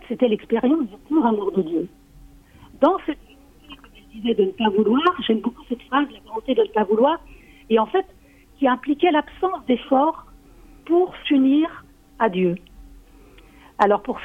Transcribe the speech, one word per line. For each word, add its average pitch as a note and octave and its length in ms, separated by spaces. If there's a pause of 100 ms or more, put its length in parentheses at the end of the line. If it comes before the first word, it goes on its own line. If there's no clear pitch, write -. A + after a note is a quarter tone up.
c'était A#3+ 200
l'expérience A#3+ 540
du G#3 140 (120)
pur D4+ 160
amour G#3 280
de G3 100
Dieu. E3+ 260 (920)
Dans F4 240
cette D4+ 140
volonté, - 600
comme - 140
elle - 260
disait, A3+ 120
de G3 120
ne F#3+ 60
pas A3 240
vouloir, B3+ 520
j'aime A3 140
beaucoup - 280
cette A#3+ 140
phrase, C4+ 280
la G#3 160
volonté A3+ 280
de A3+ 60
ne - 120
pas G#3+ 120
vouloir, A#3+ 360 (480)
et A3 80
en A3 80
fait, F#4+ 200 (520)
qui C4+ 100
impliquait C#4+ 440
l'absence D#4 560
d'effort C4 580 (600)
pour F4 280 (140)
s'unir C#4+ 580 (320)
à A3+ 120
Dieu. F3+ 260 (1200)
Alors G3+ 240
pour - 240